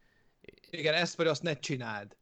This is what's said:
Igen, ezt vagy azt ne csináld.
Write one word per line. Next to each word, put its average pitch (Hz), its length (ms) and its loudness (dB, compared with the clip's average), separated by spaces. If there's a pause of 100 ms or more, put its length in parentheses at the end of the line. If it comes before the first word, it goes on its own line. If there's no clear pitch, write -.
(680)
Igen, 156 240 0
ezt 170 220 2
vagy 165 120 2
azt 151 160 2
ne 160 160 -2
csináld. 113 640 -6